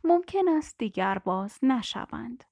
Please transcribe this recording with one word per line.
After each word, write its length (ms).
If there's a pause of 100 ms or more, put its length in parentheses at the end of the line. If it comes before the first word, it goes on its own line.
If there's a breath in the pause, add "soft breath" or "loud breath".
ممکن 440
است 300
دیگر 400
باز 440
نشوند. 880